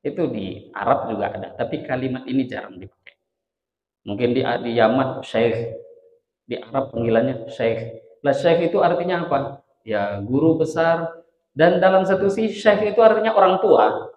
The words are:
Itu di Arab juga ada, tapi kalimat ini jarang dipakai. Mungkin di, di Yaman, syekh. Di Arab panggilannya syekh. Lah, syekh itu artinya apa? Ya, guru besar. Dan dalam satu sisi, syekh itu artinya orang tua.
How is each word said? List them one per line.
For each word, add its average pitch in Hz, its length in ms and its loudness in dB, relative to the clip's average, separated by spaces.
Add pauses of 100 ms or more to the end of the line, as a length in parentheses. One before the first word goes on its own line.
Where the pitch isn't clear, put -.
Itu 156 260 -4
di 95 460 -10
Arab 113 340 -2
juga 101 220 -4
ada, 95 240 -12
tapi 139 260 -8
kalimat 127 460 -6
ini 131 160 -2
jarang 104 320 -12
dipakai. - 400 -20 (880)
Mungkin 120 300 0
di, 131 80 0
di 120 320 -2
Yaman, 120 480 2
syekh. 117 500 -2 (720)
Di 117 160 -10
Arab 131 320 -4
panggilannya 117 560 -2
syekh. - 480 -4 (240)
Lah, 139 160 0
syekh 170 340 2
itu 196 140 0
artinya 175 420 0
apa? - 380 -4 (180)
Ya, 101 380 -4
guru 151 400 2
besar. 165 640 -2 (260)
Dan 175 320 4
dalam 190 240 4
satu 196 240 2
sisi, 220 240 -2
syekh 208 400 2
itu 233 80 4
artinya - 320 4
orang 190 240 4
tua. 123 580 2